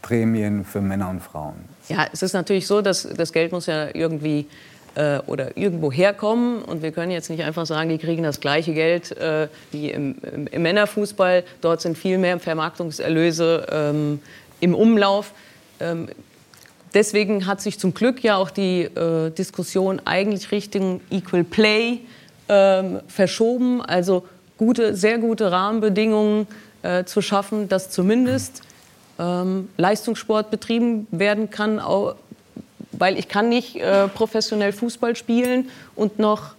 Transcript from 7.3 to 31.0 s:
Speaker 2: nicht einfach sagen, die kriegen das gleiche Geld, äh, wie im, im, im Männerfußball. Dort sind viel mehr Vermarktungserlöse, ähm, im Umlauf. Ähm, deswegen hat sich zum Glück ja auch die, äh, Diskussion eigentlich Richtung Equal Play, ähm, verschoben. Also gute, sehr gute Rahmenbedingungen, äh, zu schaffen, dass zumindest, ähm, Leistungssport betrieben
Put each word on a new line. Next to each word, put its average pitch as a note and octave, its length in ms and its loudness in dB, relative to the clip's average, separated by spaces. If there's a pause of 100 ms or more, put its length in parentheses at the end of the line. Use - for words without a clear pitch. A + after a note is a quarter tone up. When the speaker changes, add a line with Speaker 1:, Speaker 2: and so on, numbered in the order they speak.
Speaker 2:
nicht D#3+ 120 -6
einfach D#3+ 220 -4
sagen, D#3+ 240 -2
die D#3+ 80 0
kriegen E3 240 -2
das D3+ 180 -2
gleiche D#3 340 0
Geld, E3 440 0
äh, D#3 300 -2 (240)
wie D3 180 -6
im, C#3 320 -6
im, - 260 -8
im - 140 -4
Männerfußball. G3 840 2 (180)
Dort E3 200 0
sind E3 160 -4
viel F#3 220 0
mehr F3+ 200 2
Vermarktungserlöse, E3 1300 0
ähm, D3 480 0 (400)
im F3 160 4
Umlauf. G3+ 560 4 (480)
Ähm, E3 280 -6 (840)
deswegen G#3 540 2
hat G3 140 -2
sich - 180 -6
zum F#3 160 0
Glück B3+ 260 0
ja G#3+ 140 4
auch F#3+ 160 -2
die, F#3 320 0
äh, E3 480 -2
Diskussion F#3+ 760 -4
eigentlich G3 460 0
Richtung G3 580 -2
Equal F3+ 340 0
Play, G#3+ 580 2 (480)
ähm, F#3+ 600 4
verschoben. A#3+ 720 2
Also F3+ 440 0 (320)
gute, A3+ 380 2
sehr G#3+ 240 2
gute A3 320 0
Rahmenbedingungen, G#3+ 960 2 (340)
äh, F3+ 220 0
zu G3 180 -2
schaffen, G3+ 460 -2
dass F#3+ 220 -2
zumindest, B3 720 0 (580)
ähm, F#3 480 -2 (100)
Leistungssport G#3+ 720 0
betrieben A3+ 640 -2